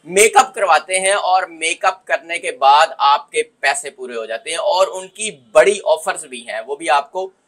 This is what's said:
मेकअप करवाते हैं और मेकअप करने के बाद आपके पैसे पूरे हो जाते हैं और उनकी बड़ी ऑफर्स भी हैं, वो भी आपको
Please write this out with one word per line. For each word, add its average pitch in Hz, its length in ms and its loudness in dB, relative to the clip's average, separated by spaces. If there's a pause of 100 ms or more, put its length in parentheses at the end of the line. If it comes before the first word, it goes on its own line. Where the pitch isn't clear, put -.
मेकअप 214 480 4
करवाते 180 400 0
हैं 190 200 0
और 185 360 0
मेकअप 170 560 -4
करने 165 320 -4
के 170 120 -6
बाद 143 500 4
आपके 156 420 0
पैसे 139 480 -4
पूरे 123 260 -12
हो 110 100 -8
जाते 117 240 -10
हैं 165 80 -6
और 175 280 2
उनकी 190 440 -10
बड़ी 165 500 0
ऑफर्स 160 440 -4
भी 127 160 -16
हैं, 113 200 -10
वो 139 160 -10
भी 165 120 -10
आपको 185 440 -2 (160)